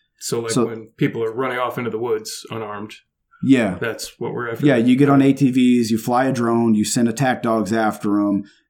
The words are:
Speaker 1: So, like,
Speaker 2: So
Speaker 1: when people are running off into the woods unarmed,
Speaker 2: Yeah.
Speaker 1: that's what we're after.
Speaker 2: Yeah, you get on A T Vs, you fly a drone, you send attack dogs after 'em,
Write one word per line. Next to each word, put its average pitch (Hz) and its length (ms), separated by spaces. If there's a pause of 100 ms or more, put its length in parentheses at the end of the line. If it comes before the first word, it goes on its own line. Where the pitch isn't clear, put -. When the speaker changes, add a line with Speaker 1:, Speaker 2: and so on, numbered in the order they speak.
(200)
Speaker 1:
So, 117 200
like, 113 120
Speaker 2:
So 117 140
Speaker 1:
when 113 300
people 123 280
are 113 80
running 123 260
off 123 200
into 117 120
the 110 80
woods 113 520
unarmed, 107 440 (480)
Speaker 2:
Yeah. 123 380
Speaker 1:
that's 113 380
what 117 140
we're 120 180
after. 117 160
Speaker 2:
Yeah, 135 100
you 123 200
get 135 140
on 139 120
A 139 100
T 135 180
Vs, 123 400
you 113 80
fly 127 280
a 135 60
drone, 117 420
you 107 100
send 117 240
attack 123 340
dogs 113 300
after 107 480
'em, 101 240 (240)